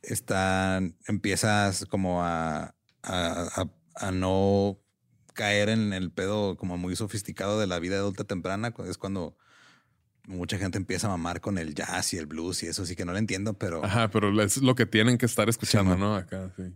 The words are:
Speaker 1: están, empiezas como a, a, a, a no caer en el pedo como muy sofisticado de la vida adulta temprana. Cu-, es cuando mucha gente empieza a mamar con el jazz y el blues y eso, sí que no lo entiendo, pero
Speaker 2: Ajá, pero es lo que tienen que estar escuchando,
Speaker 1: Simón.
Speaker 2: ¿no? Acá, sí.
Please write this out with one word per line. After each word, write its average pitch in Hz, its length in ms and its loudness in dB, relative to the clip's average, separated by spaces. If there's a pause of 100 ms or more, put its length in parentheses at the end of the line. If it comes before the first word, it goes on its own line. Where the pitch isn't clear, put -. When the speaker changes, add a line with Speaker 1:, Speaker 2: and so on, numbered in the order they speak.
Speaker 1:
están, 95 920 0 (120)
empiezas 101 760 2
como 90 360 0
a, 82 440 -2
a, - 80 -18 (280)
a, 87 680 -2 (260)
a 98 140 -4
no 95 680 2 (540)
caer 104 380 2
en 107 240 2
el 92 180 -2
pedo 98 460 -2
como 90 180 -6
muy 90 200 -4
sofisticado 104 640 -4
de 107 80 2
la 90 120 -2
vida 90 180 -2
adulta 101 280 -2
temprana. 92 480 -4
Cu-, 95 120 -12
es 90 140 -8
cuando 95 380 -6 (920)
mucha 90 300 -6
gente 95 220 -4
empieza 92 280 -2
a 101 40 0
mamar 85 320 -4
con 101 160 -2
el 78 160 -6
jazz 90 400 -4
y - 40 -4
el 78 80 -8
blues 82 360 -6
y - 40 -6
eso, 85 200 -4
sí 85 100 -8
que - 80 -6
no 87 80 -4
lo 95 60 -2
entiendo, 101 400 -2
pero 85 260 -4
Speaker 2:
Ajá, 107 260 2
pero 104 320 4
es 101 160 2
lo 127 160 6
que 123 120 4
tienen 113 320 4
que 123 80 4
estar 110 240 2
escuchando, 98 440 4
Speaker 1:
Simón. 98 160 2
Speaker 2:
¿no? 104 60 0
Acá, 92 400 -6
sí. 92 60 -10 (140)